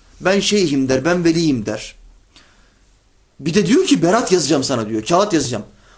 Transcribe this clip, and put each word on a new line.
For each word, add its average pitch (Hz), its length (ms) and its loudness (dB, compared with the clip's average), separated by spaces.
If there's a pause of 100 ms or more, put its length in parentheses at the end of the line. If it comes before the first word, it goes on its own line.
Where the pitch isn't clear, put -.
(200)
"Ben 196 200 0
şeyhim." 156 480 0
der, 131 160 0
"ben 175 200 0
veliyim." 160 420 0
der. 107 300 -10 (1400)
Bir 139 140 -4
de 196 120 2
diyor 320 200 2
ki, 185 160 2
"Berat 196 300 2
yazacağım 147 320 2
sana." 117 240 -2
diyor, 110 140 -4
"Kağıt 190 300 0
yazacağım." 123 320 -2 (340)